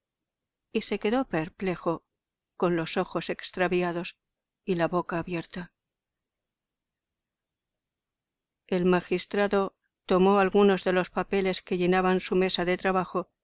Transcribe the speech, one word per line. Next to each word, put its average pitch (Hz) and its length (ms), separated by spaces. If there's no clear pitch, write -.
y 220 100
se 208 160
quedó 240 300
perplejo, 170 800
con 175 180
los 165 220
ojos 180 320
extraviados 175 880
y 185 100
la 170 120
boca 170 320
abierta. 175 540
El 180 200
magistrado 190 920
tomó 190 340
algunos 196 440
de 185 100
los 180 160
papeles 190 520
que - 160
llenaban 185 420
su - 160
mesa 185 300
de 180 120
trabajo 185 520